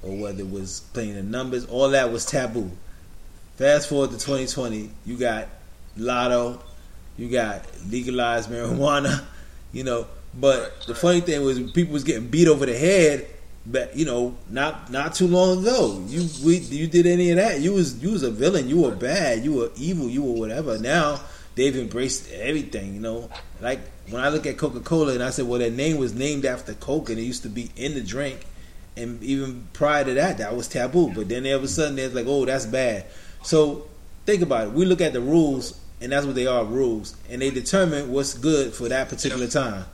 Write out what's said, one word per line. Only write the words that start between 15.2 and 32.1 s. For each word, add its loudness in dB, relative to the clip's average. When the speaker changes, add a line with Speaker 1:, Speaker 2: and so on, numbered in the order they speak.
Speaker 1:
long 6
ago. 2
You, -2
we, 8
you -4
did 6
any 4
of 6
that, 2
you 2
was, 2
you 0
was 0
a 0
villain. 2
You 4
were 2
bad. 0
You 0
were 0
evil. -2
You -2
were 0
whatever. -2
Now 2
they've 2
embraced -4
everything. -4
You -8
know, -6
like, -4
when -4
I 4
look 0
at -4
Coca-Cola 0
and 0
I -2
said, -2
"Well, 0
their 2
name 0
was 0
named -2
after -4
Coke, -4
and -4
it -4
used -6
to -8
be -8
in -4
the -4
drink." -6
And -8
even -4
prior 2
to 0
that, 2
that -4
was -6
taboo. 2
But -4
then -2
all 2
of 0
a -4
sudden, 0
they're -4
like, -2